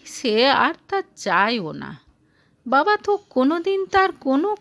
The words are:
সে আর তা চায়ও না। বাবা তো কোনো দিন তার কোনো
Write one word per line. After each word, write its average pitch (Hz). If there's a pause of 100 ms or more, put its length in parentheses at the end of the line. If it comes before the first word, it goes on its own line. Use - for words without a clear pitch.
সে 233
আর 269 (140)
তা 392 (120)
চায়ও 190
না। 139 (580)
বাবা 302
তো 403
কোনো 285
দিন 381
তার 381
কোনো 302